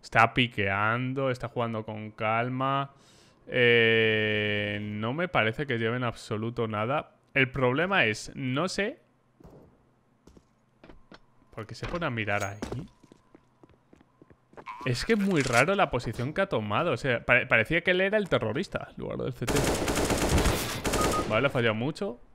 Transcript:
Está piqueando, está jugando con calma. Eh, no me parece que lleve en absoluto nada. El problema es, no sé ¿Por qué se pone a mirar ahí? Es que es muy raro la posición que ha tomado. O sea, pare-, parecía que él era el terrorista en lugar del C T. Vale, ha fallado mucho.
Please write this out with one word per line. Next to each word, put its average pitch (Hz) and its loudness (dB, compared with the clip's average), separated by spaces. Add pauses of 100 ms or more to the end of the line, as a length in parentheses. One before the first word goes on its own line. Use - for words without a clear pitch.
Está 117 6
piqueando, 120 0
está 123 -4
jugando 113 -4
con 107 -10
calma. 127 -2 (560)
Eh, 110 4
no 104 -6
me 175 -4
parece 113 0
que 120 -2
lleve 113 -2
en 127 -4
absoluto 113 -4
nada. 113 -4 (240)
El 131 4
problema 135 2
es, - -2
no 139 -2
sé 208 -4 (2500)
¿Por 110 -12
qué 120 -14
se - -10
pone 170 -4
a 147 -2
mirar 104 -2
ahí? 95 -6 (2250)
Es 123 -2
que 226 2
es 214 2
muy 190 2
raro 127 2
la 180 2
posición 123 -4
que 196 -2
ha 196 0
tomado. 120 0
O 113 -2
sea, 127 -2
pare-, 123 4
parecía 131 2
que 185 0
él 180 2
era 196 2
el 202 -2
terrorista 113 -2
en - -20
lugar - -6
del 120 -4
C - -6
T. - -2 (1800)
Vale, 117 2
ha - 4
fallado 117 2
mucho. 160 -4 (160)